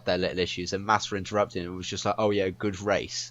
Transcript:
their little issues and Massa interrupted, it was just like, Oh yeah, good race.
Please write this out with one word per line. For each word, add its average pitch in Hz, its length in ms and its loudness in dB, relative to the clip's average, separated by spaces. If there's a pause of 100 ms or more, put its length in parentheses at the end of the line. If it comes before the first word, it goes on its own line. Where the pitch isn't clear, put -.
their 92 120 2
little 90 220 0
issues 90 340 -2
and 98 120 -4
Massa 104 300 4
interrupted, 98 480 0
it 87 60 -6
was 90 180 -8
just - 180 -6
like, 101 120 2
Oh 107 140 4
yeah, 98 180 2
good 95 320 -4
race. 98 480 0